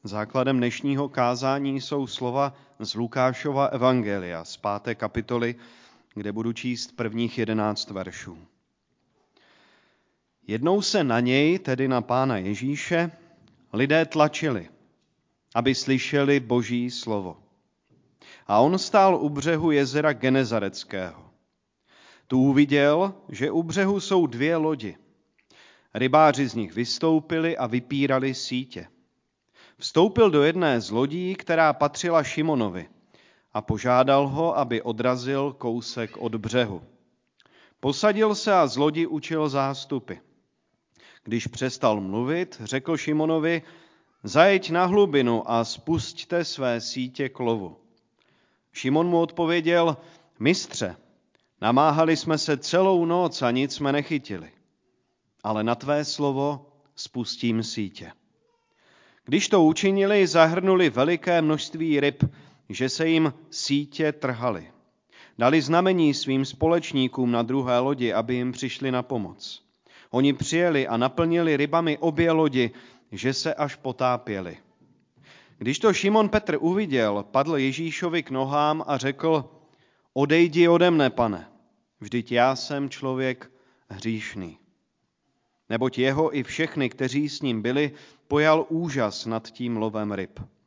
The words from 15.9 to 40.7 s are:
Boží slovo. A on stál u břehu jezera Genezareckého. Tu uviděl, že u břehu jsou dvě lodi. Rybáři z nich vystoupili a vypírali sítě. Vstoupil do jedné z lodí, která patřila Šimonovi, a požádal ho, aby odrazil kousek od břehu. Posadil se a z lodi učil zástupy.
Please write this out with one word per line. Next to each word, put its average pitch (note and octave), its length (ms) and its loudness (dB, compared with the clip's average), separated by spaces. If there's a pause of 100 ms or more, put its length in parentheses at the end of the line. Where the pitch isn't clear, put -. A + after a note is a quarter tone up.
Boží A#2+ 520 -2
slovo. G2+ 460 -8 (1120)
A G2+ 120 4
on E3 180 4
stál F#3+ 380 4
u D3 140 -2
břehu D#3 420 0
jezera C#3+ 420 2
Genezareckého. G#2+ 1160 -2 (960)
Tu C3 120 2
uviděl, C#3+ 760 4 (160)
že A#2 220 -4
u E3 120 0
břehu F#3+ 360 0
jsou F3+ 280 2
dvě C3+ 280 0
lodi. D3+ 420 -4 (960)
Rybáři C3+ 540 4
z G#2+ 80 -8
nich G#2 200 -6
vystoupili D#3+ 840 0
a B2+ 100 -2
vypírali C3 680 0
sítě. B2+ 540 -8 (880)
Vstoupil G3 520 4
do D3 140 4
jedné D#3 380 2
z F#2+ 100 -10
lodí, D#3 440 -2
která E3 380 2
patřila D3+ 500 0
Šimonovi, A#2+ 680 -2 (640)
a G#2+ 80 -4
požádal C3 640 4
ho, D#3+ 300 -2
aby A#2+ 240 0
odrazil B2+ 720 -2
kousek A#2 640 -6
od A2+ 180 -6
břehu. G#2 480 -2 (960)
Posadil G#3 560 0
se G#3 180 0
a E3+ 140 6
z A2+ 100 -4
lodi D3+ 300 2
učil D3+ 420 -4
zástupy. C3+ 640 -4 (1120)